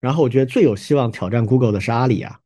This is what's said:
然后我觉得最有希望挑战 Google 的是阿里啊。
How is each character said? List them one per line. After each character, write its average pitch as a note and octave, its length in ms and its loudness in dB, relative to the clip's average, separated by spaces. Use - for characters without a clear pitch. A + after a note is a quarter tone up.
然 B2+ 140 -2
后 E3 80 2
我 C3 60 4
觉 B2 100 0
得 C3+ 80 2
最 A3 160 0
有 B2+ 120 4
希 A#2+ 200 -4
望 B2 180 0
挑 - 160 -8
战 A#2 160 0
Google B2 260 2
的 G2+ 100 0
是 A2+ 120 -4
阿 A#2+ 140 0
里 A#2 160 0
啊。 - 240 -16